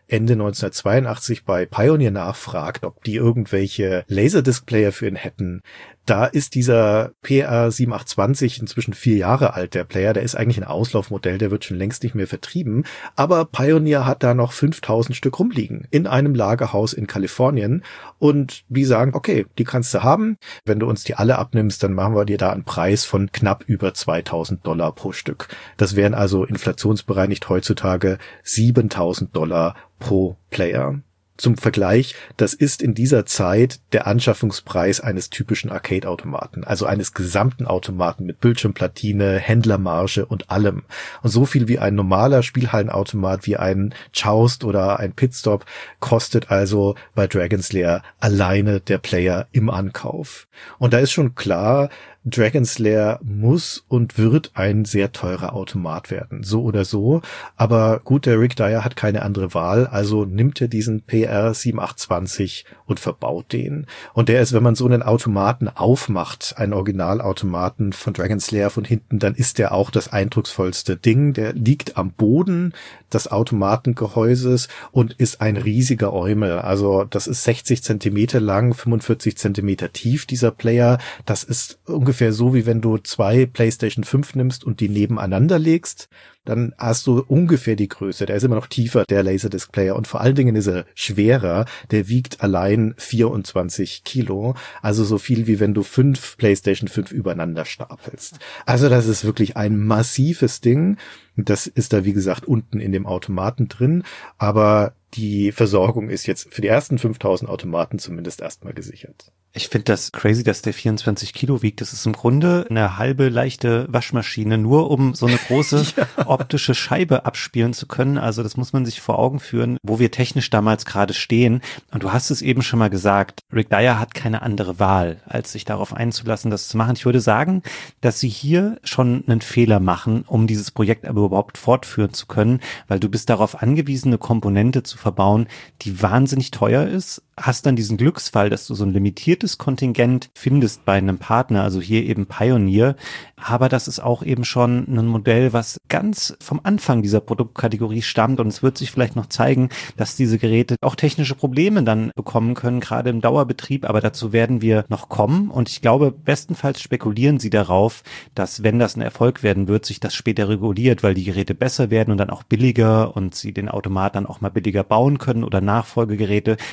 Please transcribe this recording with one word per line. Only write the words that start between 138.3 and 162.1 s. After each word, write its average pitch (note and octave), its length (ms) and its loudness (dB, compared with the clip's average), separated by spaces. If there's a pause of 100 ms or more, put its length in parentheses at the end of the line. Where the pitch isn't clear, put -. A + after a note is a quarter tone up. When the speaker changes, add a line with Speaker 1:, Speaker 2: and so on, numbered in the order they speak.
Speaker 2:
dass - 160 -4
du A#2 80 -8
so G2+ 100 -2
ein G2 80 2
limitiertes G2+ 680 0
Kontingent B2+ 760 0
findest C3 500 2
bei G2 80 2
einem G2 260 2
Partner, A2+ 440 0
also F#2+ 180 0
hier A2 240 0
eben G#2 220 -2
Pioneer. A2+ 680 2 (420)
Aber - 320 0
das B2+ 200 0
ist - 120 -8
auch A#2+ 220 -2
eben B2 220 -2
schon B2 420 2
ein A2+ 200 0
Modell, A2+ 460 2
was A#2 260 -4 (100)
ganz G3+ 520 -2
vom - 220 -6
Anfang E3+ 400 2
dieser G#2 180 2
Produktkategorie A2 840 -2
stammt. A#2+ 360 2
Und A2+ 100 0
es - 140 -4
wird C3 160 2
sich C3 140 -8
vielleicht A#2+ 240 0
noch A2+ 100 -4
zeigen, B2+ 440 2 (260)
dass - 180 -4
diese A2+ 240 2
Geräte A#2 440 2
auch C3 120 0
technische C#3+ 400 0
Probleme D#3+ 480 2
dann A2 320 0
bekommen A#2 400 -2
können, B2 260 -2
gerade A#2+ 300 -2
im A#2 120 -2
Dauerbetrieb. C3 680 0
Aber G#2+ 120 2
dazu G#2+ 320 -2
werden A#2 280 2
wir A2 280 4
noch - 200 -6
kommen. E3+ 420 2
Und A#2+ 200 -2
ich - 100 -12
glaube, C3 320 4
bestenfalls - 720 -4
spekulieren B2 580 0
sie A2 100 -4
darauf, G2+ 540 2 (300)
dass, G2+ 280 -4
wenn G#2+ 160 0
das A#2 160 2
ein A2+ 80 -6
Erfolg A#2 400 0
werden G2 260 2
wird, G#2+ 180 0
sich - 120 -8
das - 160 -8
später G#2 340 -2
reguliert, G#2+ 540 2
weil G2 120 4
die F#2 100 -2
Geräte G2 300 -2
besser B2+ 360 0
werden A2 220 2